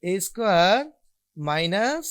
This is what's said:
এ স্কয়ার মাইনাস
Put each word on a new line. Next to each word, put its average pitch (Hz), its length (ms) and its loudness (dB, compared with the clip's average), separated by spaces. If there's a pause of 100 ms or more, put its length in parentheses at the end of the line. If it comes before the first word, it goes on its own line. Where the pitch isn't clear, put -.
(120)
এ - 20 0 (120)
স্কয়ার 202 540 2 (680)
মাইনাস 202 600 -2